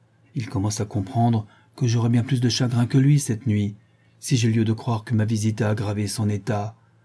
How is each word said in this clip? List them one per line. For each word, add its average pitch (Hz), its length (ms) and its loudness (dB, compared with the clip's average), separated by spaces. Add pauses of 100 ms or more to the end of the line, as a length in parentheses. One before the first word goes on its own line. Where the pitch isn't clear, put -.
(340)
Il 113 140 -6
commence 104 320 -2
à 107 60 -4
comprendre 110 600 0 (300)
que 131 120 0
j'aurai 117 200 2
bien 117 160 2
plus 123 160 -2
de 123 80 2
chagrin 120 380 0
que 127 120 2
lui 139 220 6
cette 113 260 -4
nuit, 104 300 0 (460)
si - 160 0
j'ai 113 120 2
lieu 113 140 2
de 110 80 0
croire 113 320 -4
que - 100 -6
ma 107 120 2
visite 107 360 -2
a 107 100 0
aggravé 104 360 -2
son 104 220 -2
état. 104 480 -4 (280)